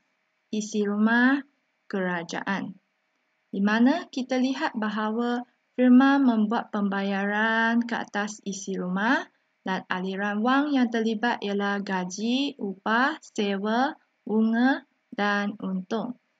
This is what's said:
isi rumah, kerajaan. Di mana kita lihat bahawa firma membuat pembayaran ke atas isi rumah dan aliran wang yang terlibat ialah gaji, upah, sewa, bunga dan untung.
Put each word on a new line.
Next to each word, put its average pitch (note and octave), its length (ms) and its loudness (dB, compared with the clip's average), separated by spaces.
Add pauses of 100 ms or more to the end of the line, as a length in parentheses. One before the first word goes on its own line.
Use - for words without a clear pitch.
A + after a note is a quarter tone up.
(500)
isi G#3 320 -4
rumah, A3+ 560 2 (480)
kerajaan. F3+ 880 -6 (800)
Di G3 80 -2
mana A#3+ 480 2
kita B3+ 320 -2
lihat C4+ 320 -2
bahawa A3 720 -4 (320)
firma B3+ 400 8
membuat A3+ 560 2
pembayaran G#3 1120 0
ke A#3 80 -6
atas - 480 -6
isi F#3+ 320 -8
rumah G3 560 -2 (320)
dan F#3+ 240 -4
aliran F#3+ 560 -4
wang C#4 320 2
yang B3+ 160 2
terlibat A3+ 480 0
ialah G3+ 400 -2
gaji, G3+ 800 -2
upah, A3+ 640 -2
sewa, G#3+ 720 -2 (300)
bunga A3+ 640 2 (240)
dan G3+ 480 0
untung. F#3+ 560 -6 (240)